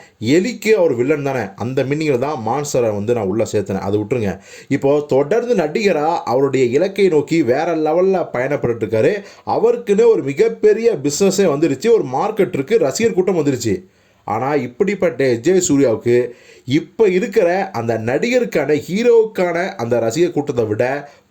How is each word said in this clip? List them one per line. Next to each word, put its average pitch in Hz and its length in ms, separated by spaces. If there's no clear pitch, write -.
எலிக்கு 190 500
அவர் 180 240
வில்லன் 139 300
தானே, 135 160
அந்த 131 280
மீனிங்கில் 143 360
தான் 135 280
மான்ஸ்டரை 127 460
வந்து 104 200
நான் 107 140
உள்ள 107 240
சேர்த்தேன். 98 280
அதை 98 200
விட்டுருங்க. 104 400
இப்போ 135 400
தொடர்ந்து 233 480
நடிகரா 170 680
அவருடைய 135 400
இலக்கை 185 420
நோக்கி 160 360
வேற 151 320
லெவல்ல 165 580
பயணப்பட்டு 123 520
இருக்காரு. 127 380
அவருக்குன்னு 226 640
ஒரு 175 120
மிகப்பெரிய 214 680
பிசினஸே 190 420
வந்துருச்சு, 151 460
ஒரு 214 120
மார்க்கெட் 190 400
இருக்கு, 143 240
ரசிகர் 202 360
கூட்டம் 185 240
வந்துருச்சு. 123 460
ஆனா, 120 300
இப்படிப்பட்ட 160 720
எஸ் 117 120
ஜே 156 140
சூர்யாவுக்கு 123 760
இப்ப 160 440
இருக்கிற 190 640
அந்த 117 260
நடிகருக்கான, 151 880
ஹீரோவுக்கான 196 880
அந்த 117 240
ரசிகர் 139 320
கூட்டத்தை 139 340
விட 123 440